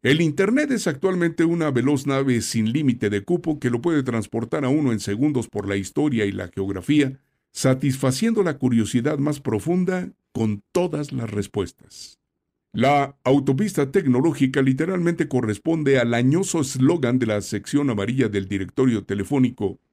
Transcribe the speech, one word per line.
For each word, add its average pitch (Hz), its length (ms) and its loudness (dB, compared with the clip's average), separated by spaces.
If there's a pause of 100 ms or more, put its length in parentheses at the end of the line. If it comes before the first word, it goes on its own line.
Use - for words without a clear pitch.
El 147 160 2
Internet 202 520 0
es 226 160 -2
actualmente 170 580 0
una 165 260 0
veloz 135 340 0
nave 135 360 0
sin 113 320 -2
límite 127 360 0
de 101 140 -2
cupo 170 340 -2
que 127 120 -2
lo 120 120 0
puede 151 220 0
transportar 120 640 -4
a 127 40 0
uno 143 220 2
en 107 80 -2
segundos 120 480 -2
por 104 180 -6
la 101 120 -2
historia 117 480 0
y 101 80 -2
la 95 160 -8
geografía, 113 720 0 (300)
satisfaciendo 135 920 0
la 151 140 -2
curiosidad 123 600 0
más 143 220 -2
profunda 180 720 -2 (220)
con 107 280 -2 (120)
todas 151 400 -2
las 117 180 -6
respuestas. - 880 -8 (540)
La 139 500 2
autopista 139 680 2
tecnológica 139 720 2
literalmente 165 680 0
corresponde 135 680 0
al 117 160 2
añoso 151 460 2
eslogan 135 580 2
de 120 100 2
la 107 120 0
sección 135 500 -2
amarilla 113 380 0
del 98 220 -2
directorio 104 560 0
telefónico. 107 760 -2 (140)